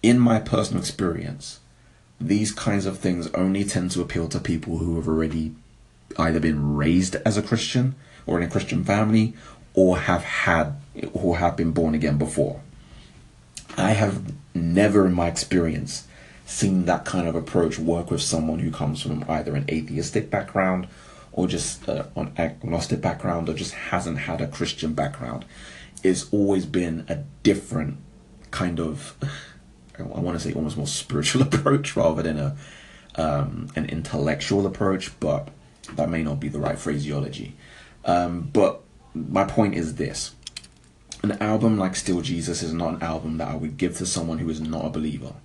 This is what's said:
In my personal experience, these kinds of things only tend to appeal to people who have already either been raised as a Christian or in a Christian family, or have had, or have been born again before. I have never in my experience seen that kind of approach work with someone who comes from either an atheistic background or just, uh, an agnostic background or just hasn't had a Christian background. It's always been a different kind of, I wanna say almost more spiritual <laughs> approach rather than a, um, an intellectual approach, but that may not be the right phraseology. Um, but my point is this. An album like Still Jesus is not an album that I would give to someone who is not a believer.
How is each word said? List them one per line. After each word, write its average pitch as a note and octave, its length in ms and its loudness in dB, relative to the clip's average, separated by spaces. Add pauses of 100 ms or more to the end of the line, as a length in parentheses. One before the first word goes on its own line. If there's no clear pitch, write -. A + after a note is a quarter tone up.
In A#2+ 160 8
my A#2 200 6
personal G#2 420 0
experience, - 800 -4 (600)
these G#2+ 320 2
kinds G2+ 320 0
of F#2+ 140 -4
things F2 360 0
only F#2+ 300 2
tend F2+ 280 0
to F2+ 100 0
appeal E2 260 -2
to D#2+ 100 -2
people E2 400 -2
who E2+ 180 0
have D#2+ 120 -2
already D#2+ 460 0 (640)
either E2 200 2
been D2 380 2
raised F2 480 4
as G#2 120 2
a G#2 60 0
Christian B2+ 520 0 (320)
or F2 120 2
in E2+ 80 2
a E2+ 40 -4
Christian F#2 340 0
family, G#2+ 500 4 (380)
or F2+ 260 6
have F2+ 240 2
had, E2 540 0 (360)
or E2+ 260 2
have E2+ 180 2
been E2 160 2
born D#2 220 2
again D2+ 240 2
before. - 420 0 (1160)
I F#2+ 160 4
have G2+ 400 0 (220)
never F#2+ 520 6
in F#2 80 4
my F2 140 2
experience E2 760 0 (380)
seen F#2+ 400 2
that F2 200 2
kind F2 240 0
of D#2+ 60 -2
approach E2 440 0
work E2 320 0
with D#2+ 100 0
someone D#2+ 380 0
who D#2+ 120 -2
comes D2 320 -4
from C#2+ 260 -4
either D2 260 -2
an C#2+ 160 -2
atheistic D#2+ 600 -2
background F#2 580 0 (440)
or F2+ 140 0
just, - 420 -4
uh, D2+ 160 -2 (120)
an D2+ 200 -6
agnostic E2 640 -2
background E2+ 480 -2
or E2 60 -2
just - 180 -6
hasn't F2 460 -4
had D2+ 220 -6
a D2 80 -2
Christian D#2+ 440 -4
background. C#2+ 520 -6 (580)
It's F#2 300 2
always G2 340 4
been E2 420 -2
a D#2+ 100 -2 (240)
different D#2 560 0 (520)
kind E2+ 300 -2
of, D#2 360 -6 (840)
I - 200 -6
wanna F2 200 -2
say D#2+ 120 -4
almost D2+ 240 -2
more - 100 -4
spiritual - 560 0
<laughs> - 0 -
approach C#3+ 540 2
rather E2+ 260 2
than D#2+ 160 -2
a, C#2 180 -2 (600)
um, D2 600 -2
an D#2 100 -2
intellectual D#2 800 0
approach, F#2+ 540 0
but C#2+ 280 -2 (460)
that D2+ 140 0
may E2 140 0
not D2 180 -2
be D2+ 80 -4
the D2 120 -4
right C#2+ 180 -2
phraseology. C#2+ 800 -4 (480)
Um, F2 480 0
but - 300 4 (320)
my F#2+ 300 0
point G2+ 300 2
is D#2 220 -2
this. - 380 -6 (880)
An G2+ 100 2 (100)
album G#2+ 360 4
like F#2 180 0
Still F2 260 0
Jesus E2+ 400 -4
is D#2+ 100 -4
not E2 220 -2
an D#2+ 80 -8
album D#2+ 360 -4
that D#2+ 100 -4
I D#2 60 -4
would D#2 220 -6
give F2 220 -2
to F#2 80 -4
someone E2 320 -4
who E2 100 -2
is D#2 120 -4
not D#2 260 -4
a - 40 -4
believer. D2+ 440 -6 (100)